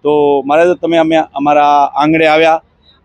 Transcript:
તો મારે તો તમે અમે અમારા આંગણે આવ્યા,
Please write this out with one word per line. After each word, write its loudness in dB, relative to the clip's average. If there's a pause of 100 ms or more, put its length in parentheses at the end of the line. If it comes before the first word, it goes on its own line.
તો 0
મારે 0
તો 0
તમે -4
અમે 0
અમારા 0
આંગણે 0
આવ્યા, 0 (440)